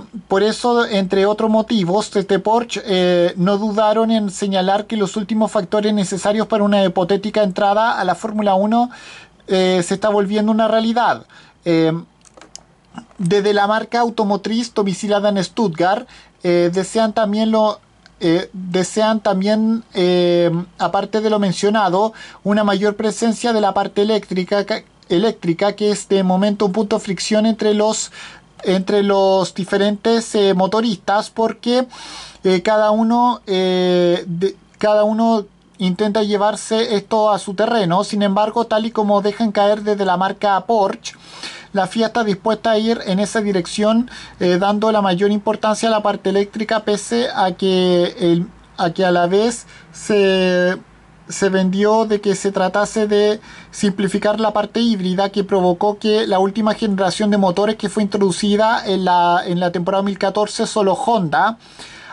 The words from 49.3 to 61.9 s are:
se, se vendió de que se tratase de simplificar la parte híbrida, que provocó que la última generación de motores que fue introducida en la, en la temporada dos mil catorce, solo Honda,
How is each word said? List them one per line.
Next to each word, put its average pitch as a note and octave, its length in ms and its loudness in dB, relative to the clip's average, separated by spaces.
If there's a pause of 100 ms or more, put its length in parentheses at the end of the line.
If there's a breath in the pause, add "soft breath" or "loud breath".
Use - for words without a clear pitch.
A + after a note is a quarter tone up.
se, F#3 880 2 (480)
se - 220 -2
vendió G3 560 2
de G#3 160 -2
que G3 140 0
se G3 180 -4
tratase G3+ 520 0
de G#3 360 0 (280 loud breath)
simplificar G#3 680 -2
la G#3+ 140 0
parte G#3+ 260 -2
híbrida, G3 500 0
que G3+ 140 -2
provocó F#3+ 560 0
que G#3+ 260 0
la F#3+ 140 0
última G#3 340 0
generación G3+ 560 -2
de G#3 80 2
motores G3+ 380 2
que G#3+ 140 -6
fue G#3+ 120 -2
introducida G#3 840 2
en F#3+ 160 0
la, F3 420 4
en F3 140 -2
la F3+ 120 0
temporada F#3 300 0
dos G3 40 -2
mil G3 120 -4
catorce, G#3 480 -2
solo F#3+ 280 0
Honda, F#3+ 640 0 (560 loud breath)